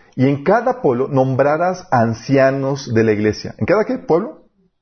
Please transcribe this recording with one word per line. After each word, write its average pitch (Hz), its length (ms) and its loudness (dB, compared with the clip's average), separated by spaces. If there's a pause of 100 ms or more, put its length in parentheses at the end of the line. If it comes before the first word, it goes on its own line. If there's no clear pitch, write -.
(140)
Y 131 140 2
en 143 160 -2
cada 240 380 0
pueblo 135 260 0
nombraras 143 800 0
ancianos 135 1040 0
de 113 100 4
la 110 100 2
iglesia". 104 440 -2
¿En 110 100 -4
cada 208 200 2
qué 254 120 -6
pueblo? 202 460 -4 (380)